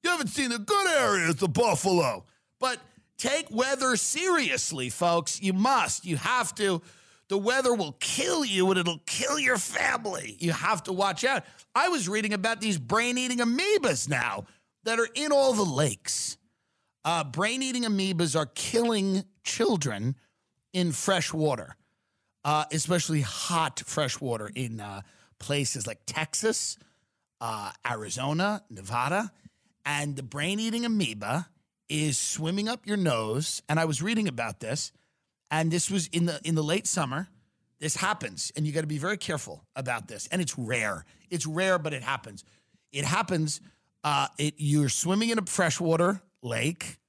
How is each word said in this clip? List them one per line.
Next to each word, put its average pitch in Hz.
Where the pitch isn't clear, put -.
You 339
haven't 311
seen 269
the 233
good 392
areas 202
of 175
Buffalo." 170
But 254
take 302
weather 254
seriously, 190
folks. 170
You 190
must. 208
You 165
have 233
to. 190
The 196
weather 247
will 175
kill -
you, 190
and 185
it'll 170
kill 285
your 254
family. -
You 165
have 170
to 190
watch 190
out. 269
I 330
was 240
reading 214
about 214
these 208
brain-eating 240
amoebas 254
now 117
that 226
are 226
in 294
all 269
the 214
lakes. 135
Uh, 160
brain-eating 233
amoebas 190
are 151
killing 202
children 135
in 175
fresh 185
water, 147
uh, 151
especially 156
hot 160
fresh -
water 110
in, 113
uh, 101
places 139
like 113
Texas, -
uh, 107
Arizona, 143
Nevada, 123
and 147
the 135
brain-eating 208
amoeba 139
is 151
swimming 185
up 233
your 208
nose. 127
And 156
I 165
was 151
reading 214
about 117
this, 120
and 160
this 170
was 185
in 170
the, 151
in 160
the 156
late 160
summer. 151
This 151
happens, 190
and 151
you 147
gotta 156
be 151
very 185
careful 123
about 123
this. 104
And 180
it's 147
rare. 110
It's 156
rare, 180
but 151
it 127
happens. 123
It 143
happens, 160
uh, 143
it, 147
you're 147
swimming 196
in 226
a 196
freshwater 175
lake 123